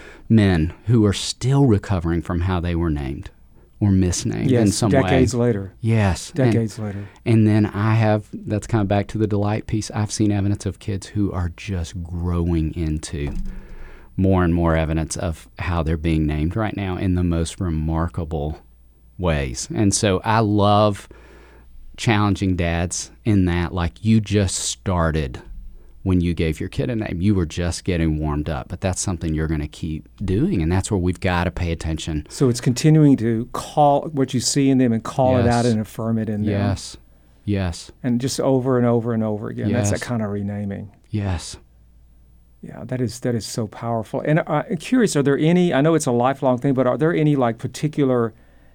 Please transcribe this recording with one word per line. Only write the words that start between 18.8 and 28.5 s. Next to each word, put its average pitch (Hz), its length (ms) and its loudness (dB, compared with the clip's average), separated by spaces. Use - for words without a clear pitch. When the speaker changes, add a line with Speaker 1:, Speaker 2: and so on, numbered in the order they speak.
Speaker 1:
ways. 73 560 -2
And 104 200 2
so 95 300 2
I 113 160 2
love 104 680 2
challenging 101 600 2
dads 85 540 -2
in 101 220 2
that, 87 260 0
like, 85 320 -4
you 110 160 4
just 101 360 0
started 80 840 -2
when 92 180 2
you 85 140 0
gave 80 260 -2
your 92 80 -6
kid - 220 -4
a 120 60 -4
name. 87 240 -6
You 101 140 2
were 90 120 2
just 85 380 -6
getting 82 340 0
warmed 76 300 -4
up, 67 200 -6